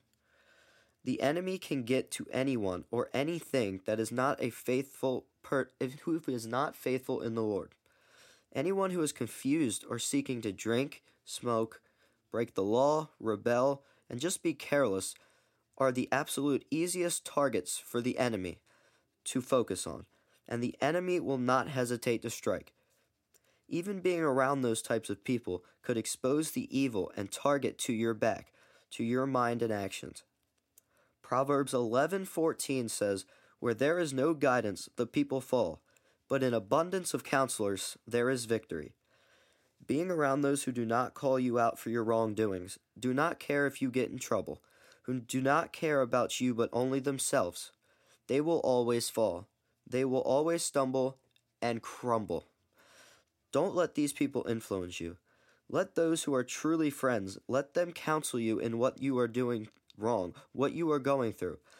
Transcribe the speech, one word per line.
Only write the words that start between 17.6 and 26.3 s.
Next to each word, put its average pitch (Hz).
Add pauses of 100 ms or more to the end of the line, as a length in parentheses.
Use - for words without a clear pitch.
for -
the 120
enemy 95 (680)
to -
focus 117
on, 69 (420)
and 120
the -
enemy 180
will 135
not 127
hesitate 123
to 120
strike. - (920)
Even 185
being 175
around 135
those 117
types -
of 101
people 110 (160)
could 123
expose 147